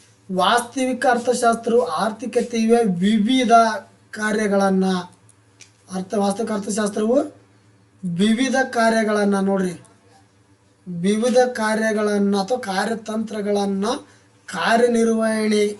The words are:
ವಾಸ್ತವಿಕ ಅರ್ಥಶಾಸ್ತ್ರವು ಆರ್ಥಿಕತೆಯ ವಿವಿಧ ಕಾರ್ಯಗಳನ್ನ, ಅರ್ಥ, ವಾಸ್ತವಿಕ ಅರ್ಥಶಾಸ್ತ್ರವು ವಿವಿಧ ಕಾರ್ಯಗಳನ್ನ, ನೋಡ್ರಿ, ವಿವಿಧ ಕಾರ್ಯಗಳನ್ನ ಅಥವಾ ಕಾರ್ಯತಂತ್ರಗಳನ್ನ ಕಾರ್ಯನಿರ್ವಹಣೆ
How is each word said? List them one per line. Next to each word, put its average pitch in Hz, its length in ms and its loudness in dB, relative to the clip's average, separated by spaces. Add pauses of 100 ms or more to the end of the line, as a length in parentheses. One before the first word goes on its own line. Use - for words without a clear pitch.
(280)
ವಾಸ್ತವಿಕ 233 840 0
ಅರ್ಥಶಾಸ್ತ್ರವು 233 760 0 (160)
ಆರ್ಥಿಕತೆಯ 226 720 -2 (260)
ವಿವಿಧ 220 540 2 (580)
ಕಾರ್ಯಗಳನ್ನ, 202 760 0 (1080)
ಅರ್ಥ, 185 220 -10
ವಾಸ್ತವಿಕ 202 380 -2
ಅರ್ಥಶಾಸ್ತ್ರವು 214 640 -2 (840)
ವಿವಿಧ 214 540 0 (180)
ಕಾರ್ಯಗಳನ್ನ, 214 680 2
ನೋಡ್ರಿ, 190 340 -2 (1120)
ವಿವಿಧ 214 520 0 (160)
ಕಾರ್ಯಗಳನ್ನ 214 880 0
ಅಥವಾ 240 280 -2
ಕಾರ್ಯತಂತ್ರಗಳನ್ನ 208 1160 -2 (640)
ಕಾರ್ಯನಿರ್ವಹಣೆ 220 1160 2 (140)